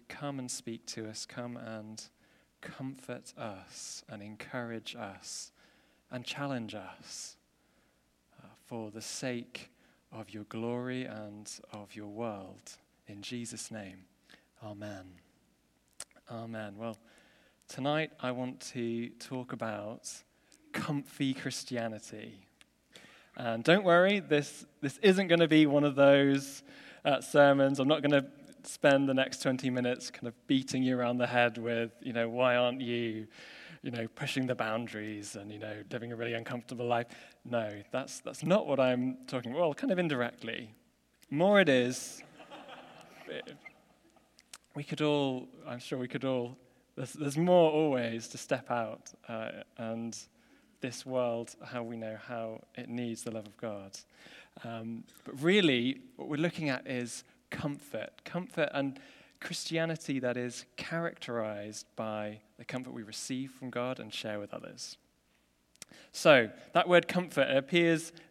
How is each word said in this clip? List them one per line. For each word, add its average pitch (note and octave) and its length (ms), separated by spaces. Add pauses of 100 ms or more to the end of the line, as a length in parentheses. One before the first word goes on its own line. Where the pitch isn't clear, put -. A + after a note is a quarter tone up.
come C#3 320
and B2+ 100
speak - 360
to A2 220
us, A2 160
come A#2+ 320
and A2 480 (560)
comfort C3 800
us - 720
and G#2 160
encourage A2+ 720
us - 560 (580)
and B2 140
challenge C3 500
us, - 640 (1040)
uh, - 40 (180)
for A2 260
the G#2+ 120
sake - 680 (420)
of A2 200
your G#2 140
glory B2 600
and G#2+ 560 (100)
of G#2 240
your G#2 120
world. G#2 720 (300)
In G#2 120
Jesus' A#2 500
name, F#2+ 360 (580)
amen. G#2 400 (1300)
Amen. A2+ 480
Well, A2+ 180 (720)
tonight D3 520
I B2+ 100
want B2+ 280 (140)
to A#2 460
talk B2+ 340
about A2 580 (640)
comfy C#3 600
Christianity. A2+ 1080 (960)
And A#2 260
don't F#3 220
worry, F#3 360
this, D3 440 (160)
this C#3 220
isn't F#3+ 260
gonna E3+ 180
be D#3 200
one C#3+ 180
of C#3+ 100
those, C#3 680 (420)
uh, C#3+ 160
sermons. C#3 600
I'm C3 60
not D3+ 140
gonna C#3+ 240 (380)
spend C#3 480
the C3+ 40
next C3 280
twenty C3 260
minutes B2 420
kind - 160
of - 200
beating C3+ 360
you B2+ 160
around B2 200
the B2 80
head A#2+ 320
with, A#2 420
you B2 140
know, A#2 160
"Why B2 260
aren't B2 240
you, A#2 460 (560)
you C3 100
know, A2+ 160
pushing C3 380
the B2 100
boundaries G#2+ 800
and, G#2 160
you G#2 80
know, G#2+ 160 (140)
living A#2+ 220
a A2+ 40
really A#2 180
uncomfortable A#2+ 500
life?" A#2+ 220 (380)
No, A2+ 260 (220)
that's, C3 280
that's - 220
not F3+ 240
what C3+ 140
I'm B2+ 380 (100)
talking A#2+ 240
about. D3+ 80
Well, D#3 140
kind C4+ 180
of F3+ 80
indirectly. A#2+ 760 (560)
More G3 300
it F3+ 80
is, B2+ 540 (2500)
we D3 80
could D3 180
all, C#3 480 (180)
I'm B2 120
sure C3+ 180
we B2+ 120
could C3 160
all, B2+ 340 (380)
there's, C3 160
there's C#3+ 260
more F3 320
always B2+ 580
to A#2+ 100
step - 340
out, A#2 400 (160)
uh, A2+ 220 (280)
and A2+ 400 (600)
this B2+ 260
world, A#2+ 480 (100)
how A#2+ 200
we A#2 120
know A2 300
how A2+ 340 (140)
it B2 140
needs A#2+ 340
the A#2+ 80
love A2 160
of G2+ 100
God. G2+ 400 (680)
Um, A#2 400 (200)
but C3+ 160
really, C#3+ 600 (160)
what C#3 120
we're D3 80
looking D#3+ 320
at C3 180
is B2 360 (280)
comfort. - 600 (140)
Comfort F3 500
and C#3 260 (400)
Christianity D#3+ 800
that B2 160
is B2 300 (100)
characterized A2 1120 (100)
by G#2+ 440 (180)
the - 60
comfort B2+ 280
we A#2+ 100
receive C3 500
from B2+ 180
God B2 300
and A2 120
share G#2+ 260
with G#2 140
others. - 460 (1120)
So, B2+ 380 (240)
that E3+ 140
word F3 200
comfort D3+ 400
appears D#3+ 640 (180)